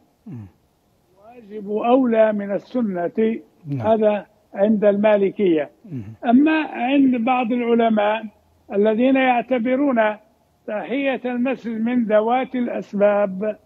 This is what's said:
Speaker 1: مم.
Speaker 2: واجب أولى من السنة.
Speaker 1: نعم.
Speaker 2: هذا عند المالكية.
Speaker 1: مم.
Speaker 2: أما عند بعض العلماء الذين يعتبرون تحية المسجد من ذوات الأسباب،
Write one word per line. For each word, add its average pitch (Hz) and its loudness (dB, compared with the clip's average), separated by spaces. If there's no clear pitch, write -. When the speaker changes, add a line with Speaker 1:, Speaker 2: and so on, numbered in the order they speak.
Speaker 1:
مم. 120 -14
Speaker 2:
واجب 214 -16
أولى 220 2
من 202 -6
السنة. 202 -2
Speaker 1:
نعم. 143 -4
Speaker 2:
هذا 214 0
عند 208 0
المالكية. 202 2
Speaker 1:
مم. 147 -12
Speaker 2:
أما 302 4
عند 262 0
بعض 247 0
العلماء 226 0
الذين 220 2
يعتبرون 254 0
تحية 233 -4
المسجد 247 -4
من 240 0
ذوات 220 0
الأسباب، 208 -2